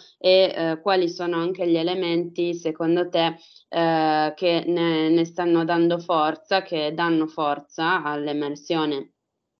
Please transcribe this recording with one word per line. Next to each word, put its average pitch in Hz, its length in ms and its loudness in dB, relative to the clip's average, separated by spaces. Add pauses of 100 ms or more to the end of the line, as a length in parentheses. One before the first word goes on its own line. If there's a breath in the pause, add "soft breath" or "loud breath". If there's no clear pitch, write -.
(180 loud breath)
e, 185 360 6
eh, 160 260 -4
quali 185 280 0
sono 170 280 -6
anche 180 320 -4
gli 165 80 2
elementi, 170 760 -2
secondo 170 540 -2
te, 165 280 0 (320 loud breath)
eh, 156 680 0
che 170 320 0
ne, 165 440 0
ne 165 140 4
stanno 170 400 0
dando 170 340 2
forza, 170 640 0
che 151 300 -4
danno 165 360 0
forza 160 760 -2
all'emersione 147 1080 -4 (480)